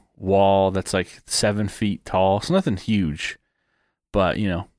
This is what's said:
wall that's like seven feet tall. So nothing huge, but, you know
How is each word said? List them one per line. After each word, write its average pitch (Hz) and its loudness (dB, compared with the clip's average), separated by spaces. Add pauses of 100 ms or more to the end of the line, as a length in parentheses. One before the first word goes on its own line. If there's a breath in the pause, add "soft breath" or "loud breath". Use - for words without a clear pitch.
(160)
wall 98 4
that's 95 -4
like 92 -4
seven 104 -2
feet 101 -4
tall. 95 2
So - -4
nothing 185 0
huge, 92 -4 (760)
but, 92 2
you 101 -2
know 90 -4 (100)